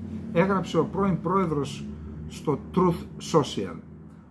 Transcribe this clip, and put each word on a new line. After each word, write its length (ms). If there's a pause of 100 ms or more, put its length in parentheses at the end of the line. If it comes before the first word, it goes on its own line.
(320)
έγραψε 460
ο 60
πρώην 360
πρόεδρος 680 (420)
στο 320 (140)
Truth 580
Social. 440 (540)